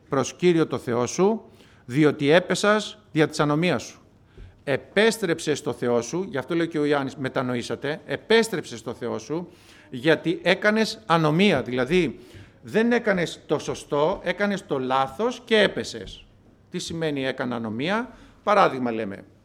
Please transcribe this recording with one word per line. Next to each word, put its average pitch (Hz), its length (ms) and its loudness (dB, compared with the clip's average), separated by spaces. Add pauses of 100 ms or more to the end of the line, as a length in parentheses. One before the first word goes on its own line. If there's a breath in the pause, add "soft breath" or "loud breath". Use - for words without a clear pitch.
προς 135 240 -2
Κύριο 165 340 4
το 131 100 -4
Θεό 120 280 0
σου, 196 360 2 (440 loud breath)
διότι 143 440 2
έπεσας 190 680 2 (140)
δια 151 160 2
της - 120 -6
ανομίας 147 440 0
σου». - 160 -18 (640 soft breath)
Επέστρεψε 165 920 0
στο 127 180 -4
Θεό 120 280 0
σου, 170 280 -6
γι' 135 80 -8
αυτό 151 180 -4
λέει 170 120 0
και 160 120 -4
ο 147 60 2
Ιωάννης, 143 300 0
«Μετανοήσατε», 127 880 -4
επέστρεψε 190 720 0
στο 117 160 -10
Θεό 113 240 -6
σου, 160 300 -8 (420 loud breath)
γιατί 147 540 0
έκανες 208 600 2
ανομία, 160 560 4
δηλαδή 127 580 0 (420 loud breath)
δεν 208 300 0
έκανες 196 540 0
το 151 140 0
σωστό, 151 640 -2
έκανες 196 420 -2
το 143 140 -2
λάθος 135 640 -2
και 220 140 2
έπεσες. 117 680 -2 (460)
Τι 180 80 -8
σημαίνει 156 460 -4
«έκανα 131 300 -4
ανομία»; 131 540 -4 (340 loud breath)
Παράδειγμα 147 480 2
λέμε, 110 320 -6 (220)